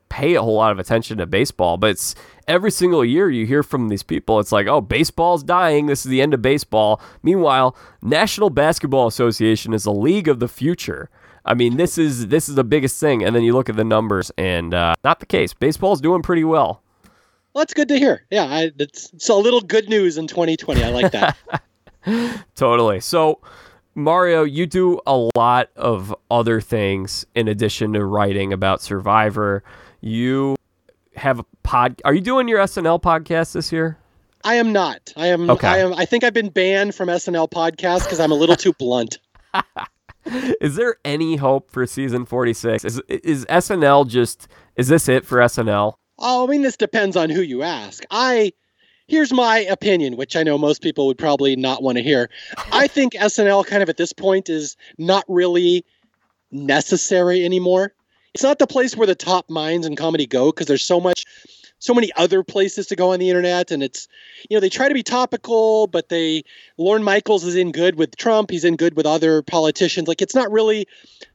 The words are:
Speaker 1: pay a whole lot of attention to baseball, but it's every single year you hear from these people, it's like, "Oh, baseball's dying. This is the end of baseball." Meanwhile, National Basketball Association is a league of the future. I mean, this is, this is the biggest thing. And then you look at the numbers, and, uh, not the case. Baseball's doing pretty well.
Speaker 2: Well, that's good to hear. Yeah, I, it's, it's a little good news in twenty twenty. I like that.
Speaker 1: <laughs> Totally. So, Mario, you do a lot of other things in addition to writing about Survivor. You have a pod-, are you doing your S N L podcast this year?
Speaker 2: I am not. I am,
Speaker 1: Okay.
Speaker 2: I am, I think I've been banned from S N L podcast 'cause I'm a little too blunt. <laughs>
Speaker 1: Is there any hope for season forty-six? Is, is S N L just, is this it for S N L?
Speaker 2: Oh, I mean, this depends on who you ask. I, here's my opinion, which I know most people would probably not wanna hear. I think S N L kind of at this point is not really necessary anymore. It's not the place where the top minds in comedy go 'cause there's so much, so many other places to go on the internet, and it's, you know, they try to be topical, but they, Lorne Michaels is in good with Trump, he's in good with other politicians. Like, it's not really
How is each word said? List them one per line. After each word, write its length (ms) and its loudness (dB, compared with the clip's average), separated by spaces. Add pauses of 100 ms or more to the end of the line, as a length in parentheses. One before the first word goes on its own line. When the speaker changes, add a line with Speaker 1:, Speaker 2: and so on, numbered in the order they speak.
Speaker 1:
pay 280 0
a 60 2
whole 140 0
lot 160 2
of 80 -4
attention 380 -2
to 80 -4
baseball, 500 0
but 140 2
it's 260 -4 (320)
every 240 0
single 320 2
year 260 2
you 160 -2
hear 180 0
from 260 -4
these 140 -4
people, 360 -2
it's 140 -2
like, 120 2
"Oh, 140 2
baseball's 640 0
dying. 440 2
This 180 -2
is 40 -6
the 120 2
end 120 2
of 80 0
baseball." 600 0 (200)
Meanwhile, 540 2 (260)
National 480 0
Basketball 580 2
Association 640 0
is 120 -2
a 60 -2
league 380 0
of 100 2
the 80 -2
future. 640 -6 (360)
I 80 0
mean, 240 2
this 200 0
is, 300 -2
this 220 0
is 60 -6
the 80 2
biggest 360 -2
thing. 240 0
And 120 0
then 80 2
you 100 4
look 160 0
at 80 -4
the 80 0
numbers, 520 0
and, 360 -2
uh, 220 2 (100)
not 160 0
the 40 -20
case. 280 -2
Baseball's 480 0
doing 200 2
pretty 220 0
well. 380 0 (720)
Speaker 2:
Well, 80 -2
that's 120 -4
good 160 0
to 100 2
hear. 320 0
Yeah, 140 0
I, 340 -4
it's, 340 -10
it's 160 -4
a 60 4
little 260 2
good 280 0
news 280 0
in 100 -8
twenty 300 -2
twenty. 260 -2
I 80 -2
like 200 0
that. 300 0
Speaker 1:
<laughs> 60 -20 (1080)
Totally. 460 2
So, 400 0 (520)
Mario, 500 2
you 220 -2
do 400 0
a 300 2
lot 400 2
of 400 -4 (160)
other 300 2
things 640 -4 (100)
in 140 0
addition 440 -2
to 120 0
writing 480 0
about 280 0
Survivor. 800 0 (380)
You 560 -2 (600)
have 220 -2
a 60 -12 (180)
pod-, 420 0
are 80 4
you 80 2
doing 260 0
your 120 2
S 180 -2
N 80 -2
L 120 2
podcast 540 -2
this 220 -8
year? 240 -2 (480)
Speaker 2:
I 100 2
am 160 2
not. 460 -2
I 100 -2
am, 220 2
Speaker 1:
Okay. 180 2
Speaker 2:
I 120 4
am, 160 0
I 100 -2
think 180 0
I've 100 2
been 160 0
banned 460 0
from 140 -4
S 180 -4
N 80 -2
L 140 0
podcast 580 -2
'cause 140 -2
I'm 100 2
a 40 2
little 200 4
too 180 0
blunt. 460 -4 (340)
<laughs> 40 -4 (1040)
Speaker 1:
Is 140 -2
there 300 -2
any 320 -2
hope 340 0
for 140 -2
season 400 -4
forty-six? 600 -2
Is, 240 -6
is 400 -4
S 220 2
N 120 -2
L 220 6
just, 420 -2 (300)
is 100 0
this 220 4
it 160 2
for 160 2
S 160 2
N 120 0
L? 300 -2 (200)
Speaker 2:
Oh, 260 0
I 40 0
mean, 120 0
this 160 -2
depends 400 0
on 120 0
who 120 0
you 220 -4
ask. 480 -10
I, 400 2 (560)
here's 240 0
my 280 4
opinion, 580 0
which 180 -6
I 80 2
know 140 0
most 240 0
people 260 0
would 100 0
probably 380 0
not 260 -2
wanna 200 0
hear. 280 0 (440)
I 140 4
think 280 0
S 240 0
N 80 4
L 160 4
kind 180 0
of 60 0
at 80 -2
this 160 -2
point 380 0
is 260 -6 (220)
not 320 0
really 560 2 (640)
necessary 920 0
anymore. 480 0 (400)
It's 100 -8
not 160 2
the 80 2
place 300 -2
where 100 2
the 80 2
top 340 -2
minds 380 -4
in 80 -6
comedy 300 -2
go 260 2
'cause 160 -6
there's 160 0
so 160 0
much, 260 -2 (540)
so 140 0
many 220 2
other 280 2
places 440 -4
to 80 -6
go 180 2
on 60 -2
the 100 0
internet, 420 0
and 120 -4
it's, 240 -10 (420)
you 80 2
know, 40 0
they 80 2
try 180 -2
to 60 0
be 100 -2
topical, 840 0
but 220 -4
they, 340 -2 (340)
Lorne 260 2
Michaels 400 2
is 120 -4
in 160 0
good 240 0
with 220 -2
Trump, 340 0
he's 140 -2
in 100 2
good 200 0
with 100 0
other 380 2
politicians. 640 0
Like, 140 -2
it's 140 -2
not 160 0
really 360 0 (480)